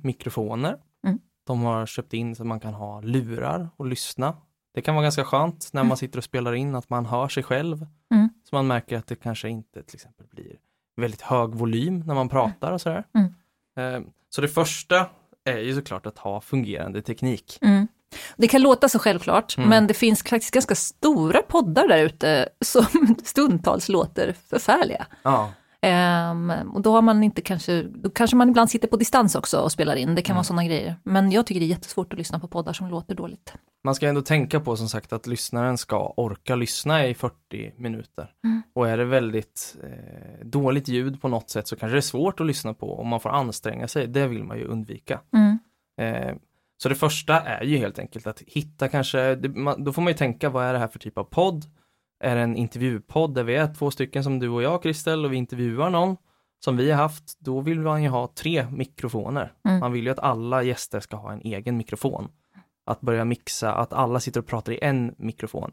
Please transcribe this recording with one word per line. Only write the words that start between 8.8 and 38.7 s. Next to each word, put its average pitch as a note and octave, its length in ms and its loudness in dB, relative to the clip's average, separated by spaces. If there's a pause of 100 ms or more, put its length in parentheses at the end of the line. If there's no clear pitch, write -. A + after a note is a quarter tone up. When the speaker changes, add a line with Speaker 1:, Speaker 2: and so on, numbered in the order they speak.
Speaker 1:
att A2 100 -8
det A#2+ 80 -8
kanske A2+ 340 -6
inte A2 340 -12
till - 120 -20
exempel - 360 -20
blir - 240 -20 (420)
väldigt A#2 240 -4
hög A#2 340 0
volym A#2 500 -2
när D#3 100 -4
man C3 140 0
pratar C3+ 420 0
och F3+ 100 -4
sådär. E3+ 220 -4 (120)
Speaker 2:
Mm. C3 800 -2
Speaker 1:
Eh, A#2+ 120 -10 (220)
så - 120 -4
det C#3+ 60 2
första E3 580 2 (400)
är B2 120 -2
ju B2 180 -2
såklart C#3 300 -6
att G#2+ 120 -12
ha G2+ 240 -6
fungerande G2+ 600 -4
teknik. A#2+ 600 -6
Speaker 2:
Mm. G3+ 260 6 (500)
Det A3+ 100 6
kan C4 140 6
låta C4 280 6
så A3+ 100 2
självklart, G3 580 0
Speaker 1:
Mm. G#3 120 6
Speaker 2:
men A3 180 8
det G#3+ 60 4
finns A3 300 4
faktiskt - 300 -2
ganska B3+ 220 4
stora B3 680 2
poddar G#3+ 460 4
där D#3+ 160 8
ute D#3 460 2 (120)
som A#3 240 4 (200)
<laughs> A3+ 180 6
stundtals F#3 640 2
låter E3 440 0 (140)
förfärliga. - 580 2 (180)
Speaker 1:
Ja. A2+ 280 2 (300)
Speaker 2:
Ehm, F3 720 2 (220)
och G3+ 80 -4
då G#3+ 100 4
har A3+ 100 8
man A3 220 6
inte G#3 180 2
kanske, F3 420 -2
då - 260 -8
kanske A#3 260 2
man B3 140 8
ibland A#3 220 6
sitter A#3 160 0
på A3+ 100 2
distans A3+ 380 4
också - 240 -2
och D#3 120 0
spelar D3 240 0
in. C3 200 0
Det F3 60 2
kan F#3+ 140 -2
vara F3+ 40 2
Speaker 1:
Mm. F3 40 2
Speaker 2:
såna E3+ 220 0
grejer. E3 380 -2
Men F#3+ 280 4
jag A3+ 140 4
tycker F3+ 140 -2
det E3 60 2
är - 20 2
jättesvårt F3 460 -4
att - 60 -6
lyssna D#3+ 200 -4
på E3+ 80 -8
poddar E3+ 260 -4
som F#3 160 -8
låter E3+ 260 -6
dåligt. E3+ 380 -12 (300)
Speaker 1:
Man C3+ 120 0
ska D3 120 0
ändå C#3+ 140 2
tänka D3 380 2
på, C3 180 -2
som A2 120 -4
sagt, - 240 -8
att A2+ 140 -8
lyssnaren A#2+ 500 -2
ska - 400 -4
orka A#2 380 -2
lyssna C#3+ 520 0
i B2 60 -2
fyrtio G#2+ 640 -10
minuter. A2+ 560 -12 (100)
Speaker 2:
Mm. A3+ 180 0 (120)